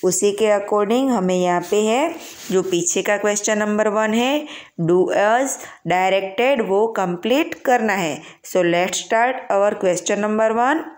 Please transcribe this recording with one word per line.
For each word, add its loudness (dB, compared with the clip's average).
उसी 0
के 0
according 0
हमें 2
यहाँ 0
पे 0
है, 0
जो 2
पीछे -2
का 0
क्वेश्चन -2
नंबर 0
वन 0
है, 0
"Do 2
as 2
directed", 0
वो 2
कंप्लीट -2
करना 0
है। -4
So -2
let's 2
start 0
our 2
question 0
number 0
one। 2